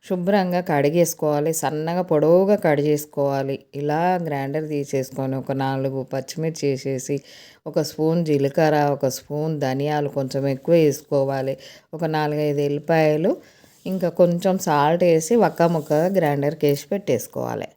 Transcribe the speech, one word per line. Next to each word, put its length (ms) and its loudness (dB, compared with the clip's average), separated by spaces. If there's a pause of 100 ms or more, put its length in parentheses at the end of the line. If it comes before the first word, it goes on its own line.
శుభ్రంగా 520 0
కడిగేసుకోవాలి, 920 0
సన్నగా 480 -4
పొడవుగా 540 4
కట్ 240 2
చేసుకోవాలి. 800 -2 (160)
ఇలా 480 0
గ్రైండర్ 460 -4
తీసేసుకొని 640 -4
ఒక 160 -6
నాలుగు 640 -4
పచ్చిమిర్చి 560 -4
వేసేసి, 520 -4 (460)
ఒక 140 -2
స్పూన్ 440 0
జీలకర్ర, 500 2
ఒక 320 0
స్పూన్ 520 -6
ధనియాలు 500 -2
కొంచెం 380 -4
ఎక్కువ 280 2
వేసుకోవాలి, 840 0 (360)
ఒక 120 -6
నాలుగైదు 560 0
ఎల్లిపాయలు, 760 2 (480)
ఇంకా 240 -2
కొంచెం 480 2
సాల్ట్ 460 2
వేసి 320 4
వక్క 280 2
ముక్క 300 0
గ్రైండర్కి 760 0
వేసి 240 0
పెట్టేసుకోవాలి. 840 -4